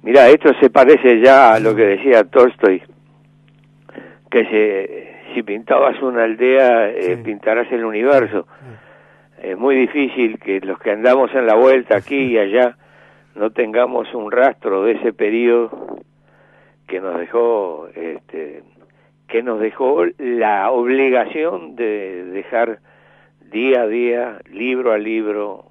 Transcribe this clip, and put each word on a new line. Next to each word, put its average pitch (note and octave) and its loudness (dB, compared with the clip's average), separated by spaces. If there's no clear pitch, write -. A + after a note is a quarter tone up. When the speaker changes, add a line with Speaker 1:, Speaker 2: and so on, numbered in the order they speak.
Speaker 1:
mirá, B2 6
esto D3+ 6
se C3 6
parece C3 6
ya C3 8
a A2 2
lo A2 0
que A2+ 2
decía G#2 2
Tolstoy, G#2 2
que A#2 0
se, - -6
si - -6
pintabas C3+ -2
una B2 -2
aldea, A#2+ 2
eh, F2+ -4
Speaker 2:
Sí. F2 -14
Speaker 1:
pintarás A2 -4
el A#2 -4
universo. A2 -2
Speaker 2:
Sí. - -14
Speaker 1:
Es F#2+ -10
muy C3 0
difícil B2+ -2
que G2 -6
los F#2+ -10
que G#2+ -4
andamos B2 2
en B2+ 0
la A2 4
vuelta B2 4
aquí C#3 -6
y B2+ -2
allá A#2+ 0
no G#2+ -6
tengamos A#2+ -4
un G#2+ -8
rastro A#2 -2
de A2+ 2
ese A2 -4
periodo A#2 -2
que F#2 -8
nos F2+ -8
dejó, G2 -4
este, D#2+ -14
que A2+ -4
nos A2+ -6
dejó C3+ -2
la A2 -2
obligación C3+ -2
de G2+ -8
dejar A2 -6
día B2 0
a A2+ -2
día, A#2+ -4
libro B2 -4
a G#2+ 0
libro G#2 -6